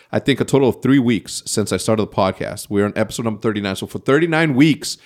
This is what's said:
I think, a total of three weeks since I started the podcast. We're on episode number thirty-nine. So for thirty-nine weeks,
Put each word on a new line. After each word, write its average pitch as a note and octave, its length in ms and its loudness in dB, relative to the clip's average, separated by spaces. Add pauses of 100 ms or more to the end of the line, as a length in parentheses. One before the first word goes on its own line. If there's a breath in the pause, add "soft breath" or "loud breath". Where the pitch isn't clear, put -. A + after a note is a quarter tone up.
(120 loud breath)
I A2+ 80 -2
think, C3+ 200 0
a C3 40 -2
total C3+ 240 2
of - 120 -2
three C3+ 200 4
weeks A#2 440 -2
since - 280 -4
I F#2+ 40 0
started G#2+ 260 0
the - 120 -6
podcast. - 560 -2
We're G2+ 140 2
on G2+ 100 -2
episode A2 300 -4
number A2 160 -6
thirty-nine. G2+ 340 -2
So G2+ 140 -8
for - 100 -10
thirty-nine D#3 560 2
weeks, D3 520 2